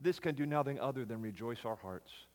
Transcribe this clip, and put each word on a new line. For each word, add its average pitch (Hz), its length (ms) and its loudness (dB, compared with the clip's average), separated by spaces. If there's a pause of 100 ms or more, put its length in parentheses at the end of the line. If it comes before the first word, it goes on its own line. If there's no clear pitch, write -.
this 175 180 4
can 156 160 2
do 143 100 2
nothing 143 340 4
other 131 260 0
than 110 160 -2
rejoice 110 420 -4
our 110 140 0
hearts 92 340 -8 (240)